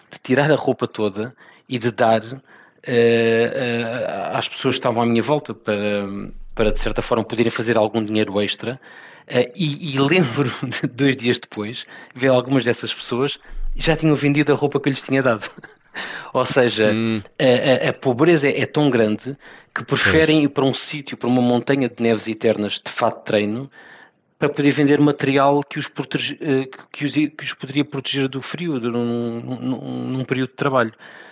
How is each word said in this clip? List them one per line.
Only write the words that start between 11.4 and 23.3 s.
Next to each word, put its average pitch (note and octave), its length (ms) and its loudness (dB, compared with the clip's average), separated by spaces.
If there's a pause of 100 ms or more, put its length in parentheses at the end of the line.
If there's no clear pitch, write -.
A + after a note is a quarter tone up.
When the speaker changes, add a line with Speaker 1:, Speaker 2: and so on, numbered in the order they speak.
Speaker 1:
ver B2+ 120 0
algumas B2+ 380 4
dessas A#2 280 -2
pessoas C3 440 -4 (380)
já D#3+ 200 0
tinham D#3 200 2
vendido C#3+ 360 2
a C#3 40 4
roupa C#3+ 240 -2
que C#3+ 100 0
eu C3+ 40 0
lhes - 80 -8
tinha C3+ 220 -2
dado. A2+ 260 0 (400)
<laughs> - 440 -12
Ou B2+ 120 0
seja, G#2+ 480 4
Speaker 2:
Hum. A2+ 280 0 (180)
Speaker 1:
a, B2+ 480 4
a, - 20 0
a - 40 -2
pobreza C#3+ 540 2
é, C3+ 140 0
é A#2+ 40 0
tão D3+ 240 0
grande A2+ 480 0 (380)
que - 100 -6
preferem D#3 520 4
Speaker 2:
Pois. D3 80 4
Speaker 1:
ir C#3 40 2
para C#3 160 0
um C3+ 80 2
sítio, - 440 -10
para B2 100 -4
uma B2 140 4
montanha A#2+ 480 2
de A2+ 120 -8
neves A#2 260 2
eternas G#2+ 580 0
de - 60 -12
fato - 280 -2
de - 60 -20
treino, G#2+ 440 -2 (720)